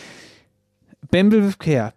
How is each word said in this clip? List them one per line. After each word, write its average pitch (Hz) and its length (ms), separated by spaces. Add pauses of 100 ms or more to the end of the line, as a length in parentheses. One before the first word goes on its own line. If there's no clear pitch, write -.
(1120)
Bembel 202 360
with 196 120
Care. 120 380